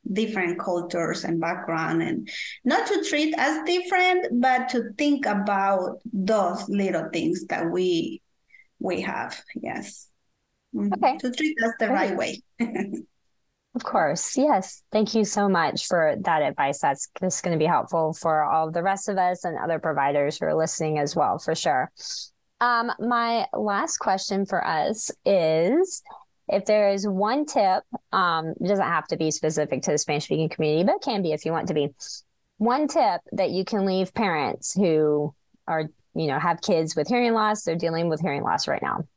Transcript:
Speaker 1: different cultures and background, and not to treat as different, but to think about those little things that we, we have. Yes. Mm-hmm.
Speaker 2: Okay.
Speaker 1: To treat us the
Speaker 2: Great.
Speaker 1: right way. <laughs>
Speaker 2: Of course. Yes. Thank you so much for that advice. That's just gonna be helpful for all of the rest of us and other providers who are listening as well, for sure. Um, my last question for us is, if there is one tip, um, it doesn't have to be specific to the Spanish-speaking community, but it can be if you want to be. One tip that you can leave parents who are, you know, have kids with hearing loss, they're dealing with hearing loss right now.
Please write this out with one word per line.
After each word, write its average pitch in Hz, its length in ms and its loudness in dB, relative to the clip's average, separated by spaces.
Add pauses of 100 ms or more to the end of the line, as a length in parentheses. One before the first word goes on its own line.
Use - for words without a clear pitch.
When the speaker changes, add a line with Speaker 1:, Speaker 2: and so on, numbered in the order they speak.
(120)
Speaker 1:
different 190 460 -2
cultures 175 680 -2
and 165 160 -2
background, 165 640 -2
and - 260 -4 (360)
not 285 240 2
to 403 200 2
treat 311 300 0
as 311 260 0
different, 359 640 2 (160)
but 254 280 2
to 240 280 -2
think 294 280 2
about 196 720 0 (140)
those 196 560 0
little 190 440 0
things 170 340 -2
that 175 240 -2
we, 180 500 0 (580)
we 180 220 -4
have. - 400 -6 (140)
Yes. - 540 -10 (680)
Mm-hmm. 202 180 0 (100)
Speaker 2:
Okay. 269 160 4
Speaker 1:
To 254 140 -2
treat 311 320 -2
us 226 140 0
the 226 80 2
Speaker 2:
Great. 240 100 2
Speaker 1:
right 180 200 0
way. - 260 -6 (180)
<laughs> 202 320 -4 (840)
Speaker 2:
Of 233 100 -6
course. 170 540 0
Yes. 262 520 0
Thank 214 240 2
you 220 120 4
so 202 240 2
much 165 360 0
for 160 360 2
that 160 180 2
advice. 139 400 0
That's 143 280 -2 (120)
just 185 240 -2
gonna 170 140 0
be 156 80 4
helpful 160 480 0
for 156 280 2
all 160 260 0
of 160 40 -8
the 170 100 -2
rest 190 280 -2
of 190 80 0
us 180 260 0
and 165 140 -4
other 165 200 -2
providers 143 600 0
who 160 80 -2
are 156 80 2
listening 156 440 0
as 147 160 -2
well, 131 240 2
for - 160 -2
sure. 147 380 0 (720)
Um, 240 360 2
my 233 540 0
last 208 460 -2
question 196 480 0
for 185 200 -2
us 160 440 -2 (160)
is, 185 760 4 (460)
if 196 160 0
there 214 240 4
is 196 180 0
one 208 380 0
tip, 196 380 2 (300)
um, 165 460 2
it 175 80 -2
doesn't 196 200 4
have 160 220 0
to 160 100 -2
be 156 120 2
specific 151 520 0
to - 80 -2
the 151 80 2
Spanish-speaking 151 500 0
community, 156 360 2
but 285 120 4
it 392 60 -8
can 214 180 -2
be 165 120 0
if 151 120 -4
you 160 80 -2
want 165 160 -2
to 170 60 -2
be. 143 160 2 (680)
One 254 320 2
tip 220 320 2 (120)
that 180 180 0
you 185 160 -2
can 202 180 0
leave 190 300 0
parents 160 580 -2
who 156 640 2 (340)
are, 160 140 -2 (320)
you 160 140 0
know, 135 100 0
have 170 240 0
kids 165 340 2
with 151 120 0
hearing 240 260 2
loss, 214 300 0
they're 165 120 -2
dealing 165 320 0
with 156 140 0
hearing 143 200 -2
loss - 260 0
right 139 120 -2
now. - 240 -4 (120)